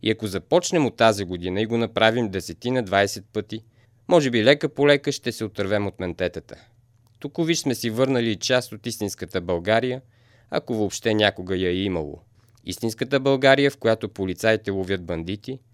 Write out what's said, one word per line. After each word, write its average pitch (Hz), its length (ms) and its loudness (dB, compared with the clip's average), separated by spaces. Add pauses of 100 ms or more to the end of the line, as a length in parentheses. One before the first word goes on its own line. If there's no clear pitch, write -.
И 107 80 0
ако 107 160 -2
започнем 156 580 0
от 117 120 -4
тази 107 280 4
година 90 360 -4
и 113 40 0
го 117 120 -2
направим 113 520 2
десетина, 95 540 -4
двайсет 98 500 0
пъти, 107 300 -8 (440)
може 156 220 6
би 117 140 2
лека 147 260 4
по 139 180 0
лека 143 240 2
ще - 200 -6
се - 140 -6
отървем 101 420 -2
от 92 120 -10
ментетата. 90 560 -6 (640)
Току 156 240 -6
виж 160 160 0
сме 127 160 -2
си 117 140 -4
върнали 120 420 0
и 104 40 -2
част 127 360 0
от 110 140 -14
истинската 98 560 -6
България, 107 600 0 (480)
ако - 240 -4
въобще 107 400 -2
някога 98 440 0
я 92 120 0
е 90 60 0
имало. 90 440 -4 (460)
Истинската 131 540 -4
България, 135 520 4
в - 60 -18
която 110 320 0
полицаите 101 600 -2
ловят 95 320 -4
бандити 90 560 -8 (140)